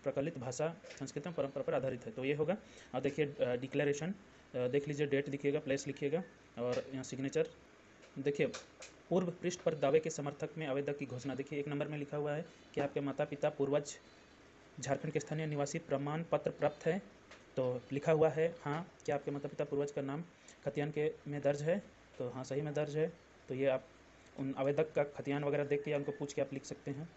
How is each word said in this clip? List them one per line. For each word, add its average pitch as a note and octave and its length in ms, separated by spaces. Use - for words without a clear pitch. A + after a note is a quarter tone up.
प्रचलित C#3 340
भाषा, D3+ 380
संस्कृति C#3+ 300
एवं E3+ 60
परंपरा C#3 280
पर - 100
आधारित C3 320
है। A2+ 60
तो C3 140
ये C#3 80
होगा। D#3 240
और A#2+ 60
देखिए, C#3+ 240
अ, C3 300
declaration, C#3+ 560
अ, - 560
देख C#3+ 200
लीजिए, D3 200
date C#3 220
दिखिएगा, C#3+ 300
place C#3 280
लिखिएगा D3 360
और B2 320
यहाँ C3 120
signature। C3+ 440
देखिए, C#3+ 280
पूर्व F3+ 180
पृष्ठ E3+ 320
पर E3 160
दावे C#3+ 240
के D#3+ 100
समर्थक D3 480
में D#3 100
आवेदक C#3+ 300
की C#3 80
घोषणा। B2 300
देखिए, C#3 240
एक C#3+ 80
नंबर D3 200
में D3+ 100
लिखा D3 200
हुआ D3 160
है E3 120
कि D3+ 80
आपके C#3+ 180
माता C#3+ 260
पिता D3 240
पूर्वज C#3+ 500
झारखंड C3+ 320
के D3+ 80
स्थानीय D#3 260
निवासी D3 340
प्रमाण D3 440
पत्र D#3 280
प्राप्त - 340
है। E3+ 140
तो B2 260
लिखा C#3 200
हुआ D#3 180
है, D#3+ 320
हाँ, D3+ 300
क्या D3 100
आपके C#3+ 160
माता C#3+ 160
पिता D3+ 160
पूर्वज C#3+ 280
का C#3+ 100
नाम C#3+ 220
खतियान D3 260
के D3+ 220
में D3 140
दर्ज C#3+ 200
है? E3+ 220
तो B2 120
हाँ, B2+ 140
सही C#3 180
में D3+ 120
दर्ज D3 240
है। E3 160
तो C3 60
ये C3 100
आप C3 220
उन C3+ 180
आवेदक C#3+ 360
का D3 100
खतियान C#3+ 400
वगैरह C#3+ 200
देख C#3+ 200
के D3+ 80
या D3 60
उनको C#3+ 140
पूछ C#3+ 220
के D3 80
आप C#3 120
लिख C3+ 120
सकते - 260
हैं। D3 260